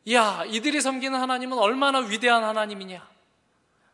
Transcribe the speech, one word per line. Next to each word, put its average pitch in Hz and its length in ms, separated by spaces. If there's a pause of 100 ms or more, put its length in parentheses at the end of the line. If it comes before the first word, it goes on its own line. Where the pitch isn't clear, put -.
이야, 214 400
이들이 233 360
섬기는 262 360
하나님은 254 400
얼마나 262 420
위대한 226 440
하나님이냐? 208 640 (880)